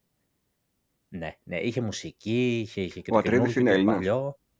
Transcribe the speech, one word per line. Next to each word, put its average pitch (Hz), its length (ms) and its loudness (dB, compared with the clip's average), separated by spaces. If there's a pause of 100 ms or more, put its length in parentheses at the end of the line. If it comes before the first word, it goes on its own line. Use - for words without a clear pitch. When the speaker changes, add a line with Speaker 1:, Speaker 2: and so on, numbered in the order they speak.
(1120)
Speaker 1:
Ναι, 80 320 -10
ναι, 87 160 -6
είχε 120 220 -2
μουσική, 117 800 -2
είχε, 104 220 -6
είχε 90 200 -8
και - 100 -8
Speaker 2:
Ο - 20 -2
Speaker 1:
το 113 60 6
Speaker 2:
Ατρίδης 117 340 2
Speaker 1:
καινούργιο 127 80 2
Speaker 2:
είναι 123 80 4
Speaker 1:
και 98 60 6
το 98 160 4
Speaker 2:
Έλληνας; 110 40 2
Speaker 1:
παλιό. 120 420 -2 (220)